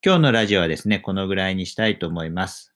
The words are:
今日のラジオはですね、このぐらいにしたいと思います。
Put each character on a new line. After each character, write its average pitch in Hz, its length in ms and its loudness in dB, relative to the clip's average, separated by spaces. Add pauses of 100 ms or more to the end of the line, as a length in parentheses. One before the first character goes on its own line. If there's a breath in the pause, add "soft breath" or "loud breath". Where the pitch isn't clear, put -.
今 190 120 4
日 170 80 6
の 139 100 4
ラ 113 140 4
ジ 101 100 2
オ 92 40 4
は 85 80 2
で 78 100 -2
す - 100 -4
ね、 101 120 2
こ 98 120 -6
の 95 160 -4
ぐ 98 60 0
ら 95 160 0
い 95 40 -4
に 92 120 -4
し - 80 -14
た 110 120 0
い 104 120 -2
と 85 100 -4
思 82 160 -6
い 82 60 -8
ま 90 180 -4
す。 - 260 -18